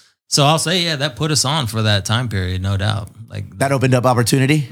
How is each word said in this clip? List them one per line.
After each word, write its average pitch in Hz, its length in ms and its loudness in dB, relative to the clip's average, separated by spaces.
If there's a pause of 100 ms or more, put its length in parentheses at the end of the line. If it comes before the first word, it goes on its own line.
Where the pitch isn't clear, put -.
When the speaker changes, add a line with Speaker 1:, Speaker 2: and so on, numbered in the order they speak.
(280)
Speaker 1:
So - 180 2
I'll 147 140 4
say, 170 240 -2
yeah, 165 120 -4
that 147 200 -4
put 156 160 -2
us - 140 0
on 139 220 -2
for 110 160 -2
that 104 220 0
time 117 240 -2
period, 92 320 -2
no 98 160 0
doubt. 104 320 -4 (200)
Like 98 300 -12
Speaker 2:
That 139 120 2
opened 127 220 2
up 123 120 4
opportunity? 131 540 4 (120)